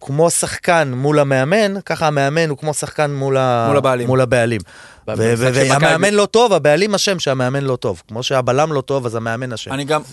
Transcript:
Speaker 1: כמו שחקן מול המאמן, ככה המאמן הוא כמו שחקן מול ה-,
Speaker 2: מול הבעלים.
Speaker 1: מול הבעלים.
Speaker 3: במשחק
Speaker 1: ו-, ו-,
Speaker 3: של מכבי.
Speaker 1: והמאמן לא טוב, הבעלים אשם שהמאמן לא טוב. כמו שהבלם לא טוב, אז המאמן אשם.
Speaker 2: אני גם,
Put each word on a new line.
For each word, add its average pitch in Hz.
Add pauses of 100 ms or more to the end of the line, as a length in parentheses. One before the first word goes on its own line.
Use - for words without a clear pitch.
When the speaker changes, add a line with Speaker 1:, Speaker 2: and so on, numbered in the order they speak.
Speaker 1:
כמו 156
שחקן 160
מול 147
המאמן, 160
ככה 160
המאמן 151
הוא 143
כמו 151
שחקן 147
מול 135
ה-, 123
Speaker 2:
מול 143
הבעלים. 131
Speaker 1:
מול 127
הבעלים. 117 (460)
Speaker 3:
במשחק 110
Speaker 1:
ו-, 117
ו-, 127
Speaker 3:
של 135
מכבי. 147
Speaker 1:
והמאמן 165
לא 208
טוב, 220
הבעלים 165
אשם 185
שהמאמן 131
לא 131
טוב. 104
כמו 110
שהבלם 131
לא 139
טוב, 139
אז 113
המאמן 117
אשם. 110
Speaker 2:
אני 139
גם, 151 (120)